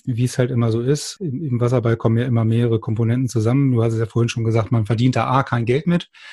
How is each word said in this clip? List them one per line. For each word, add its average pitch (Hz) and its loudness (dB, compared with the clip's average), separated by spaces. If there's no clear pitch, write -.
wie 123 -2
es 123 -2
halt 123 2
immer 117 2
so 117 0
ist, 143 -4
im, 151 -6
im 123 -2
Wasserball 117 2
kommen 113 2
ja 123 -2
immer 117 2
mehrere 113 2
Komponenten 117 -2
zusammen. 127 2
Du 117 2
hast 113 0
es 110 -2
ja 113 -2
vorhin 117 0
schon 117 -4
gesagt, 113 0
man 113 2
verdient 120 2
da 117 0
A, 131 2
kein 120 -2
Geld 123 -2
mit 175 -2